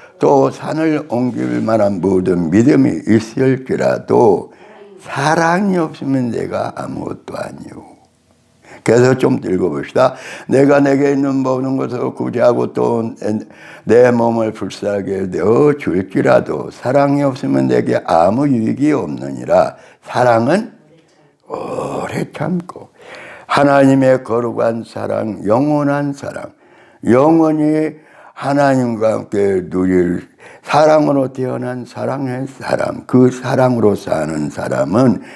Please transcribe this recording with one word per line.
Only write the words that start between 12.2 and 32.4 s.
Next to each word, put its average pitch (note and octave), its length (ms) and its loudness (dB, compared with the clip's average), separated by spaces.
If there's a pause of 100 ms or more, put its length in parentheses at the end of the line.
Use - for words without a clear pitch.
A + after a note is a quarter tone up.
또 A#2+ 300 0 (800)
내 B2 280 6
몸을 A#2 420 0
불쌍하게 G2 720 -6
내어 A2 500 2
줄지라도 G2 920 -2
사랑이 C#3+ 500 0
없으면 C3+ 460 -2
내게 A#2+ 380 0
아무 G2 420 2
유익이 B2 440 0
없느니라." C#2 840 -2 (260)
사랑은 B2 680 0 (760)
오래 - 840 -8
참고, - 580 -8 (560)
하나님의 C3+ 800 4
거룩한 A#2 640 -2
사랑, G#2 580 -6
영원한 C#3+ 680 0
사랑, - 400 -12 (520)
영원히 D#3 920 2 (360)
하나님과 C3 800 0
함께 G2 560 -2
누릴 F2+ 580 0 (360)
사랑으로 D3 720 2
태어난 B2+ 520 -6
사랑의 C3 640 -6